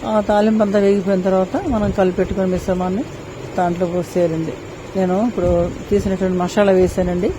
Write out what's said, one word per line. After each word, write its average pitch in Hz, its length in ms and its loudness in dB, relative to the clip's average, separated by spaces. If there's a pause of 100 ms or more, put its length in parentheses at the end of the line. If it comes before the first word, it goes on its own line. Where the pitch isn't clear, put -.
ఆ 214 140 0
తాలింపు 214 420 2
అంతా 208 160 2
వేగిపోయిన 196 420 2
తర్వాత 190 480 0
మనం 208 220 0
కలిపెట్టుకున్న 190 560 0
మిశ్రమాన్ని 185 580 -2 (540)
దాంట్లో 175 280 0
పోసేయాలండి. 170 680 -2 (440)
నేను 190 300 0
ఇప్పుడు 175 440 0 (200)
తీసినటువంటి 190 480 0
మసాలా 190 340 2
వేసానండి. 185 680 2